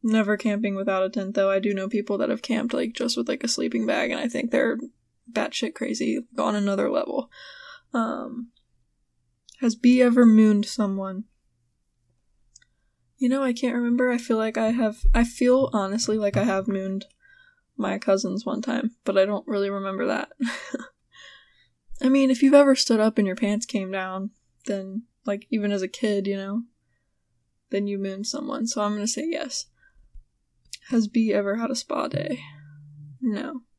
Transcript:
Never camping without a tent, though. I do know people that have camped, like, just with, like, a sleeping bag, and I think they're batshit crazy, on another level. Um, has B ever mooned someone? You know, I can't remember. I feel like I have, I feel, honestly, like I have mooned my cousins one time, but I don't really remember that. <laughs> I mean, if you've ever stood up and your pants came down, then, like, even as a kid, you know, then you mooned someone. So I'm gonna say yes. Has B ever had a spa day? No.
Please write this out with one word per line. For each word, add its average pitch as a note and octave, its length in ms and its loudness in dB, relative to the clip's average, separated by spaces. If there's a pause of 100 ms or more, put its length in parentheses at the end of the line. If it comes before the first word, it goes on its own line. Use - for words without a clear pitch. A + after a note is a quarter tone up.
Never G#3+ 360 2
camping G#3 360 -2
without G3 300 0
a F#3+ 60 -2
tent, G3+ 240 -6
though. G3 160 2
I G3 80 2
do G3+ 160 0
know F#3+ 120 -4
people G#3 320 -2
that - 120 0
have A3+ 120 -4
camped, A3+ 300 -2
like, B3 220 -4
just A#3+ 220 -2
with, A#3+ 120 -4
like, - 160 -4
a A#3+ 40 -2
sleeping A#3 380 -2
bag, - 240 0
and - 80 -4
I - 80 -4
think A#3 240 -4
they're - 280 0 (520)
batshit - 440 -4
crazy, A#3 520 -4 (120)
on G#3+ 180 0
another G3+ 340 0
level. - 400 -4 (640)
Um, A#3 600 -6 (1080)
has A#3 140 2
B B3 260 6
ever B3 240 6
mooned G#3+ 400 8
someone? G3 600 -4 (1900)
You B3+ 100 2
know, C4+ 140 2
I C4 100 0
can't A#3+ 220 -2
remember. A#3+ 360 2
I A#3+ 60 0
feel A#3 220 0
like A3 180 -2
I A3 140 0
have, A3+ 420 -2
I A#3 120 6
feel, B3+ 500 2
honestly, G#3 420 0
like G#3 220 0
I G3+ 60 2
have G3 240 0
mooned F#3+ 360 -4 (720)
my G3 220 -2
cousins G3 480 0
one - 160 -4
time, A#3 420 -4
but G#3 140 2
I F#3+ 80 6
don't G3+ 200 -4
really G3+ 220 -2
remember G3 380 -4
that. - 240 -2 (920)
<laughs> - 800 -18
I B3+ 80 2
mean, C4+ 220 4
if B3 120 2
you've C4+ 120 6
ever C#4+ 200 10
stood A3+ 260 2
up A3 180 2
and G3+ 80 4
your F#3 100 -4
pants G#3 300 -2
came F#3+ 260 -4
down, F#3+ 380 -6 (340)
then, G3 380 -6 (240)
like, G3+ 240 -4
even G#3 200 0
as G3+ 120 0
a F#3 60 -4
kid, G3+ 380 -2
you G3 120 -2
know, G3 240 -6 (1080)
then G3+ 180 -2
you G3+ 120 -4
mooned G3 280 -6
someone. - 400 -6
So A3+ 140 -4
I'm G#3 140 -2
gonna G#3 120 -4
say C#4 220 -4
yes. - 380 -8 (1200)
Has A3+ 180 2
B A3 280 0
ever G3+ 220 0
had A#3 140 -4
a A#3 60 -4
spa - 320 -4
day? - 320 -6 (800)
No. C4 440 -6 (140)